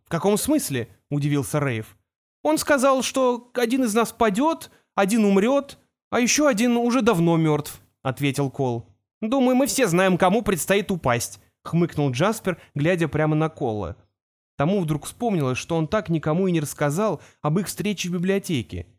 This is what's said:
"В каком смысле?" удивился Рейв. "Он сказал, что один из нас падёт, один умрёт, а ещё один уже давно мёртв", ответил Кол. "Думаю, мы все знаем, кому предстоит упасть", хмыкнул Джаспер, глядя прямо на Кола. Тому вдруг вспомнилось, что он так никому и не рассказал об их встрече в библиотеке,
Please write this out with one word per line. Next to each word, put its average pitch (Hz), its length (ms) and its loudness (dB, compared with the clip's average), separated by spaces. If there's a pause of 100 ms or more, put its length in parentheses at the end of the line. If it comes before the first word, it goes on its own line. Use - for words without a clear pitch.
"В - 60 -20
каком 196 260 2
смысле?" 170 520 -2 (200)
удивился 143 520 -2
Рейв. 120 360 -6 (460)
"Он 311 160 2
сказал, 262 440 2
что 247 520 -2
один 240 300 0
из 208 100 -2
нас 226 180 0
падёт, 233 580 0 (240)
один 202 300 2
умрёт, 226 540 2 (320)
а 220 100 0
ещё 285 260 4
один 240 300 2
уже 240 240 2
давно 170 380 4
мёртв", 151 420 0 (220)
ответил 139 480 -2
Кол. 120 360 -4 (360)
"Думаю, 254 340 2
мы 277 100 4
все 254 200 0
знаем, 180 320 2
кому 190 240 4
предстоит 202 480 0
упасть", 123 500 -2 (240)
хмыкнул 151 460 0
Джаспер, 180 500 -2 (140)
глядя 165 340 0
прямо 156 260 0
на 156 140 0
Кола. 107 480 -6 (600)
Тому 190 220 0
вдруг 151 260 -4
вспомнилось, 156 500 -2
что - 200 -6
он 160 120 -2
так 214 220 -4
никому 165 380 0
и 175 40 0
не 160 80 0
рассказал 151 640 -2 (180)
об 151 180 0
их 190 80 -2
встрече 180 440 -6
в - 20 -4
библиотеке, 175 720 -4 (120)